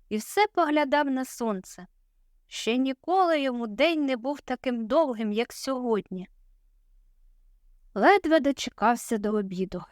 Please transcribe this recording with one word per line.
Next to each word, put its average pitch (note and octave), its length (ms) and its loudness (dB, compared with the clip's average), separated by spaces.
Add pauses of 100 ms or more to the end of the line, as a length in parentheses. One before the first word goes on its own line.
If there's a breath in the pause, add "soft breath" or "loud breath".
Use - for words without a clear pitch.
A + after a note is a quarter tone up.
і G#3+ 80 -2
все G4+ 360 2
поглядав D4 540 2
на C4 180 -2
сонце. G3 600 -6 (600)
Ще - 300 -2
ніколи D#4 640 2
йому A#3+ 260 -2
день C#4+ 380 0
не C4 120 0
був C4+ 240 -6
таким B3 460 -4
довгим, A#3 440 2
як A3+ 220 -2
сьогодні. A3+ 720 -4 (1700)
Ледве D#4+ 460 4
дочекався A#3+ 800 -2
до G#3 160 -2
обіду, F#3 580 -4